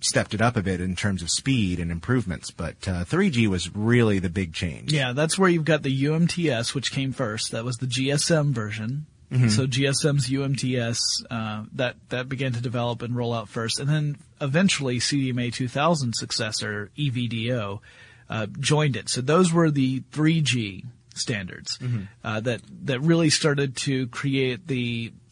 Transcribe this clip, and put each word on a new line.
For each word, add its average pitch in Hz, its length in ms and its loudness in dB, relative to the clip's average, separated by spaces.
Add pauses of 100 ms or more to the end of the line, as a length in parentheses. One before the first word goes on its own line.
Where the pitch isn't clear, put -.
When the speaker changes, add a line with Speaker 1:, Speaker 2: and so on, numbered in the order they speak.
Speaker 1:
stepped - 340 0
it 104 80 0
up 117 160 4
a 101 40 2
bit 90 200 -2
in 92 120 -2
terms 95 280 -2
of 85 80 -4
speed 101 500 0
and 85 100 -4
improvements, 90 600 -2
but, - 360 -8
uh, 90 180 -2
three 185 260 2
G 120 160 4
was 87 280 -2
really 110 440 4
the 92 100 -2
big 87 240 -2
change. 69 400 -6
Speaker 2:
Yeah, 135 220 0
that's 156 240 0
where 190 100 6
you've 170 160 4
got 156 180 2
the 139 80 -2
U 139 240 2
M 165 120 4
T 170 240 0
S, 117 240 -2
which 131 180 -4
came 135 220 -2
first. 110 380 -4
That 113 120 -4
was 123 140 -4
the 131 80 -4
G 131 240 0
S 147 200 2
M 147 220 4
version. 110 540 -4 (260)
Speaker 1:
Mm-hmm. 127 160 6
Speaker 2:
So 113 180 4
G 139 220 2
S 139 160 0
M's 143 260 2
U 135 140 0
M 139 100 0
T 127 240 0
S, 117 220 -2 (280)
uh, 107 440 -6
that, 127 240 -2 (140)
that 127 180 -4
began 135 240 -2
to 117 80 -4
develop 120 420 -2
and 123 140 -4
roll 120 180 -2
out 110 140 -6
first. 113 320 -4
And 139 80 -2
then 147 300 0 (220)
eventually 139 600 2
C 143 200 0
D 131 100 0
M 123 100 -2
A 120 100 -2
two 127 160 -4
thousand 139 480 0
successor, 107 800 -4
E 143 160 0
V 123 160 -2
D 113 260 -2
O, 104 280 -4 (500)
uh, 110 160 -2 (140)
joined 143 340 2
it. 107 140 -8
So - 120 -2
those 165 320 4
were 165 200 4
the 131 400 0
three 156 300 4
G 117 420 -2 (280)
standards, - 680 -6
Speaker 1:
Mm-hmm. 120 240 -4 (200)
Speaker 2:
uh, 110 160 -4
that, 113 220 -2 (240)
that 131 160 0
really 165 300 6
started 143 480 2
to 131 280 0
create 131 600 -2
the, 120 440 -4 (200)